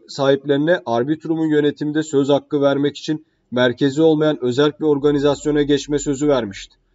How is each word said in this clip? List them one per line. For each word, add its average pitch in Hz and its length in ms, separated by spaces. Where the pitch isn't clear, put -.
sahiplerine 143 800
Arbitrum'un 156 640
yönetimde 147 560
söz 139 260
hakkı 143 320
vermek 139 360
için 156 280
merkezi 127 500
olmayan 151 420
özerk 139 360
bir 151 60
organizasyona 147 760
geçme 143 380
sözü 143 280
vermişti. 117 480